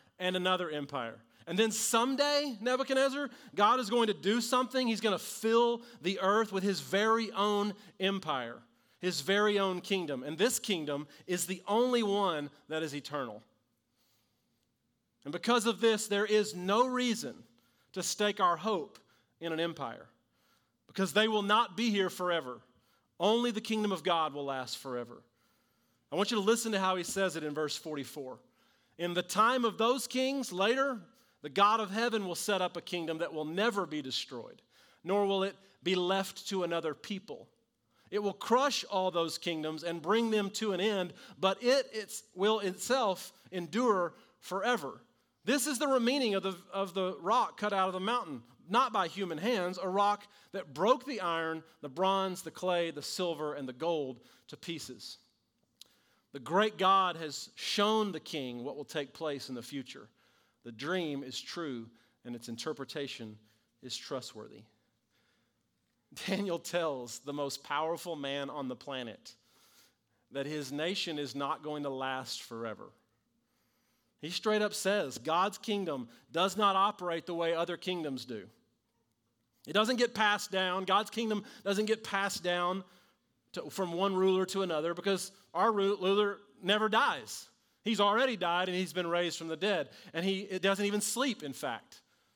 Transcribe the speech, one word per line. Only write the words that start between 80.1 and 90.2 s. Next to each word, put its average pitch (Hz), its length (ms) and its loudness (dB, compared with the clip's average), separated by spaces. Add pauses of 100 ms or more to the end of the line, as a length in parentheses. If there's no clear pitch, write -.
passed 208 340 2
down. 185 340 0
God's 196 260 2
kingdom 214 340 -2 (180)
doesn't 202 240 0
get 214 160 0
passed 196 400 -2
down 180 400 0 (720)
to, 147 180 -8
from 180 220 -4
one 190 240 2
ruler 185 300 4
to 196 160 -2
another, 170 320 0
because 185 360 -2 (240)
our 202 160 4
ru-, 202 260 2
ruler 202 440 2 (200)
never 214 280 2
dies. 196 600 0 (380)
He's 214 140 2
already 220 360 4
died 180 320 2
and 180 80 -2
he's 180 160 -2
been 175 140 -2
raised 170 320 0
from 165 100 -8
the 160 80 -4
dead. 170 320 0 (240)
And 165 120 -2